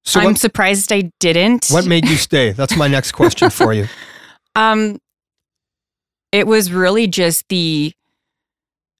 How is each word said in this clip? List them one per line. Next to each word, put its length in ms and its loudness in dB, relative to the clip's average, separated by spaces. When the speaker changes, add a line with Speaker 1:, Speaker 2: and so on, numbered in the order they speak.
Speaker 1:
So 160 0
Speaker 2:
I'm 80 2
Speaker 1:
what, 100 2
Speaker 2:
surprised 560 0
I 260 -2
didn't. 500 0
Speaker 1:
what 160 0
made 220 2
you 100 2
stay? 340 0
That's 240 -4
my 120 0
next 260 -2
question 360 2
for 240 0
you. 180 -2
Speaker 2:
<laughs> 40 -20
Um, 440 0
it 160 0
was 240 2
really 360 2
just 400 -2
the, 460 -2